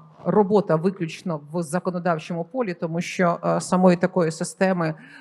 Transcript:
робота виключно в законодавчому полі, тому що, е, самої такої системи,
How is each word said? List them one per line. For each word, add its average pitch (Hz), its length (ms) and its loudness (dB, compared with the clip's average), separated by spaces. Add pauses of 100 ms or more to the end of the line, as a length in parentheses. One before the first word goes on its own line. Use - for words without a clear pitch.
(240)
робота 185 520 4
виключно 165 640 -4 (120)
в 175 100 -4
законодавчому 170 800 -4
полі, 208 300 -4
тому 170 260 -4
що, 170 440 0
е, 170 160 0
самої 185 360 4
такої 175 340 0
системи, 175 640 -2 (260)